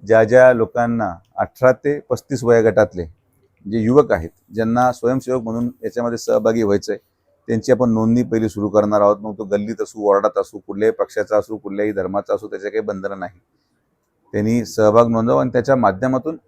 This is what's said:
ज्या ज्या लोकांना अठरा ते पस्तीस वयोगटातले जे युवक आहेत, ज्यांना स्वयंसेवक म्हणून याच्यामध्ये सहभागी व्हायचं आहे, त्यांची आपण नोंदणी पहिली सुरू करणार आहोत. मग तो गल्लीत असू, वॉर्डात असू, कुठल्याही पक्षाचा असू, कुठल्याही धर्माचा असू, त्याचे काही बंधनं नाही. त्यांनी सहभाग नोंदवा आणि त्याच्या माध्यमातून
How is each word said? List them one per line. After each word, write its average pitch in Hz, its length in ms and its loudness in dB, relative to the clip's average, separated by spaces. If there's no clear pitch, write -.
ज्या 113 180 6
ज्या 127 280 6
लोकांना 117 600 -2
अठरा 127 360 0
ते 143 280 -4
पस्तीस 123 440 -6
वयोगटातले 110 600 2
जे 113 80 -2
युवक 120 340 2
आहेत, 85 180 -4
ज्यांना 117 380 0
स्वयंसेवक 127 500 -2
म्हणून 117 280 -6
याच्यामध्ये 117 360 -6
सहभागी 113 440 0
व्हायचं 101 300 0
आहे, 101 60 -6
त्यांची 117 260 0
आपण 120 180 2
नोंदणी 113 320 2
पहिली 110 260 -2
सुरू 104 200 -4
करणार 104 320 2
आहोत. 101 160 4
मग 104 220 -12
तो 110 60 -8
गल्लीत 104 380 -4
असू, 104 240 -6
वॉर्डात 101 320 2
असू, 101 200 -8
कुठल्याही 101 340 -2
पक्षाचा 104 460 -4
असू, 107 180 -6
कुठल्याही 104 360 -6
धर्माचा 98 420 -4
असू, 101 120 -8
त्याचे 98 240 -10
काही 107 100 -4
बंधनं 98 380 -8
नाही. 90 220 -14
त्यांनी 110 320 0
सहभाग 110 440 4
नोंदवा 117 320 0
आणि 131 120 -2
त्याच्या 127 240 0
माध्यमातून 127 600 -2